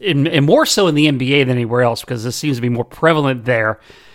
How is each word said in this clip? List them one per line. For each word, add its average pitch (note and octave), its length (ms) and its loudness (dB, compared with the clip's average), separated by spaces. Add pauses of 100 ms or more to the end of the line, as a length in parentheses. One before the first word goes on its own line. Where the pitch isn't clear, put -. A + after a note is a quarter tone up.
in, D#3 280 0
and D#3 180 2
more C4+ 180 4
so G3+ 220 0
in D#3 80 2
the D3+ 140 4
N C#3 100 0
B C3 160 -2
A C#3+ 80 4
than B2+ 140 0
anywhere A#2+ 260 -2
else, A#2 200 0
because A#2+ 200 -8
this A#2+ 140 -8
seems C#3+ 220 -4
to A#2 40 -6
be B2 60 -2
more A#2+ 160 -2
prevalent C#3+ 600 0
there, A2+ 360 -2 (340)